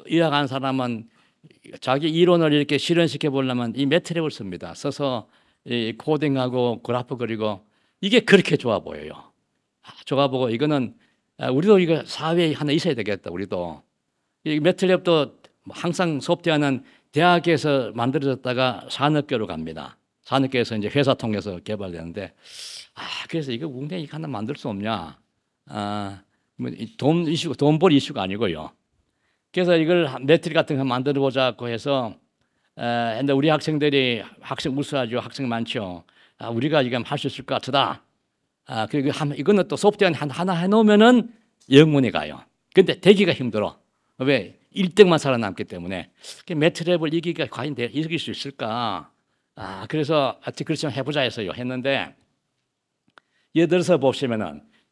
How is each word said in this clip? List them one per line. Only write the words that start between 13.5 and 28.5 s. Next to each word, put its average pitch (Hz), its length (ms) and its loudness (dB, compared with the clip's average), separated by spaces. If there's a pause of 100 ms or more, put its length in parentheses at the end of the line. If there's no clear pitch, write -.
이 151 160 0
매트랩도 175 720 2 (360)
항상 170 500 -2
소프트웨어는 147 640 0 (280)
대학에서 151 840 2
만들어졌다가 127 960 -2
산업계로 139 560 0
갑니다. 80 500 -10 (260)
산업계에서 127 540 0
이제 104 120 -4
회사 139 260 2
통해서 101 440 -4
개발되는데, 87 720 -10 (640)
아, - 80 -16 (260)
그래서 143 240 -6
이거 143 160 -6
국내에 147 320 -10
이거 143 160 -12
하나 160 120 -8
만들 110 280 -6
수 - 120 -10
없냐? 98 500 -6 (480)
아, 101 560 -8 (340)
뭐, 123 140 -8
이 - 260 -14
돈 160 300 2
이슈, 147 280 -2
돈 151 240 4
벌 190 140 6
이슈가 135 300 2
아니고요. 95 480 -4 (840)